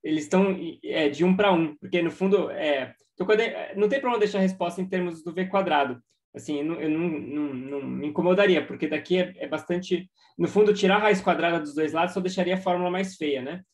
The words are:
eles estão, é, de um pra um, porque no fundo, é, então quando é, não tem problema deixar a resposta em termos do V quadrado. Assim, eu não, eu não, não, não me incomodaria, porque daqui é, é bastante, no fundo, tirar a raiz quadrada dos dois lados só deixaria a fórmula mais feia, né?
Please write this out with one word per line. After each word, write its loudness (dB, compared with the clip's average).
eles -2
estão, 2
é, 0
de 0
um 6
pra 4
um, 2
porque -2
no 0
fundo, 2
é, -2
então -6
quando 4
é, -6
não 2
tem 0
problema 0
deixar 2
a 4
resposta 0
em -4
termos -4
do -8
V -2
quadrado. 0
Assim, -6
eu -4
não, -4
eu -2
não, 0
não, -6
não -8
me -6
incomodaria, 2
porque -6
daqui -2
é, -2
é -8
bastante, -4
no 0
fundo, 4
tirar 4
a 2
raiz 4
quadrada 2
dos -8
dois 0
lados 0
só -2
deixaria 0
a -4
fórmula 0
mais -4
feia, -2
né? -10